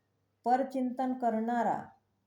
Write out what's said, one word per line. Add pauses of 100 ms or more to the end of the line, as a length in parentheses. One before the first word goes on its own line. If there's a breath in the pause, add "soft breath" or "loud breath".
(440)
परचिंतन
करणारा (420)